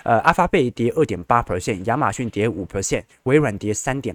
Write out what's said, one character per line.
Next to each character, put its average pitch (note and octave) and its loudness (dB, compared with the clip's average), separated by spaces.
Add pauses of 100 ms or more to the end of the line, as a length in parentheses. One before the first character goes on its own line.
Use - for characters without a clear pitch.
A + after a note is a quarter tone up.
呃， A2+ 2
Alphabet C#3 2
跌 A#2 0
二 D#3+ 4
点 F2 -6
八 A#2+ 2
percent， F#2 -4
亚 A#2 0
马 B2+ 0
逊 B2 -6
跌 G2+ -2
五 G2 -4
percent， G2 -4 (180)
微 C3+ 4
软 B2 0
跌 G#2 -4
三 C3 -2
点 B2 -6